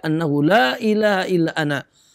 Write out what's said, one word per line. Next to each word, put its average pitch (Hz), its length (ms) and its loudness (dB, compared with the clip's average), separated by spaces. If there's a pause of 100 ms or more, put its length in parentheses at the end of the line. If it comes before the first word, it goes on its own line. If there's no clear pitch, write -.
annahu 156 400 -2
la 247 400 2
ilaha 208 480 0
illa 165 240 0
ana, 147 320 -4 (300)